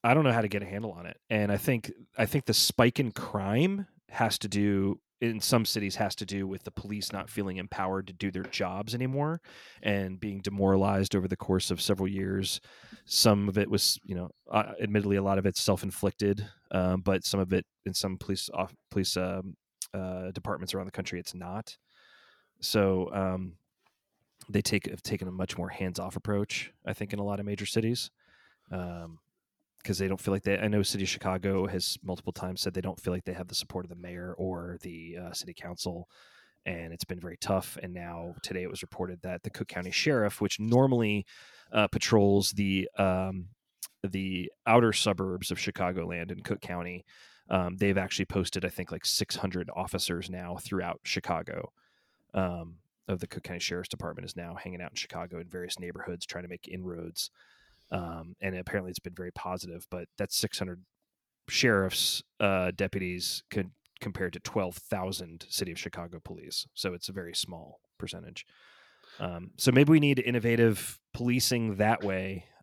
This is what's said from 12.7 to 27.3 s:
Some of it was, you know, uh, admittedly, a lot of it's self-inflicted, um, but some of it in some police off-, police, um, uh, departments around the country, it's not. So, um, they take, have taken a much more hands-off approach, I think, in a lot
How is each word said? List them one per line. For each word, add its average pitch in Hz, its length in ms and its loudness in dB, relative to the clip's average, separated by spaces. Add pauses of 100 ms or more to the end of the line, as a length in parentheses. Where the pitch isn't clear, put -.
Some 104 440 6
of 98 100 2
it 101 120 2
was, - 360 2
you 98 80 -6
know, 87 160 -4 (200)
uh, 107 300 0
admittedly, 101 360 4
a 95 60 2
lot 98 160 2
of 95 60 0
it's 95 160 2
self-inflicted, 101 880 2 (220)
um, 92 320 2
but 95 220 4
some 98 160 2
of 92 120 2
it 90 140 2 (180)
in 95 80 -4
some 95 240 -2
police - 380 -4
off-, 92 200 -2 (160)
police, - 280 0
um, 92 360 -4 (380)
uh, 92 380 -6
departments 92 420 -6
around 95 140 -4
the 98 60 -10
country, 92 280 -6
it's - 140 -10
not. 90 420 -8 (840)
So, 95 520 4
um, 92 440 -2 (920)
they 101 140 2
take, - 260 0
have - 140 -8
taken 92 260 -4
a 90 40 -6
much 92 260 -4
more 85 100 -2
hands-off 92 480 -6
approach, - 560 -2 (140)
I 107 80 -2
think, 104 180 -6
in 104 60 -4
a 101 60 -4
lot 101 140 -2